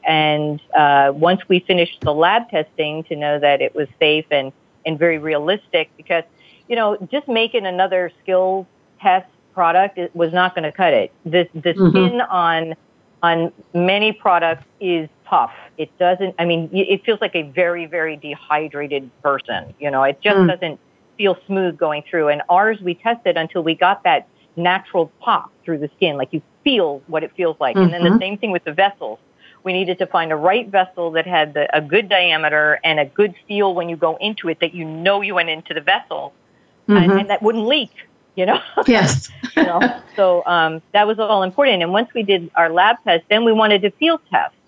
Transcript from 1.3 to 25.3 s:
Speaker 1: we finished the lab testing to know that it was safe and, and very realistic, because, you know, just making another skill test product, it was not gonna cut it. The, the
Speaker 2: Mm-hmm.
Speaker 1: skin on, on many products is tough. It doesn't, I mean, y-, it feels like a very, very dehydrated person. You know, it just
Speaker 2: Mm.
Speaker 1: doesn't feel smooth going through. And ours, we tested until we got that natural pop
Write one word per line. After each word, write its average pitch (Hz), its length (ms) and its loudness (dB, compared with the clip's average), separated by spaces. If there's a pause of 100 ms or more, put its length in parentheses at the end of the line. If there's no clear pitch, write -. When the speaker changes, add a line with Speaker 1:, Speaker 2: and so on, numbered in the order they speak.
Speaker 1:
we 180 120 2
finished 175 420 -2
the 151 100 -2
lab 185 380 0
testing 156 540 -6
to 156 120 -8
know 147 220 -2
that 143 240 2
it - 120 -4
was 147 140 -4 (100)
safe 156 320 0
and, 139 220 -2 (320)
and 160 140 -6
very 165 180 2
realistic, 156 800 -4
because, 165 280 -4 (440)
you 240 80 -2
know, 208 220 0 (120)
just 277 180 -4
making 226 360 -2
another 185 480 -2 (100)
skill 185 440 0 (340)
test 185 260 2 (280)
product, 185 420 2
it 175 180 -8
was 170 200 0
not 180 200 2
gonna 160 180 -6
cut 175 200 2
it. 110 180 2 (140)
The, 170 300 0
the 160 200 -2
Speaker 2:
Mm-hmm. 185 160 4
Speaker 1:
skin 190 300 2
on, 165 540 -2 (480)
on 165 280 2 (220)
many 196 400 0
products 165 520 0 (160)
is 170 280 -2 (180)
tough. 139 260 0 (260)
It 156 200 -8
doesn't, 180 400 0
I 170 60 0
mean, 165 260 -2
y-, 190 180 0
it 190 180 0
feels 220 160 -2
like 202 120 -6
a 165 80 -4
very, 170 440 -2
very 156 300 -6
dehydrated 147 960 -6 (120)
person. 120 580 -4
You 143 100 -4
know, 135 120 0
it 139 180 0
just 208 160 0
Speaker 2:
Mm. 185 120 4
Speaker 1:
doesn't 175 320 -6 (360)
feel 196 300 0
smooth 185 320 -4
going 151 240 -2
through. 156 260 -2
And 147 220 -2
ours, 202 320 2
we 175 120 -4
tested 226 440 -2
until 165 240 -4
we 160 120 -2
got 185 300 0
that 170 220 2 (300)
natural 175 540 -2 (100)
pop 214 300 -2 (140)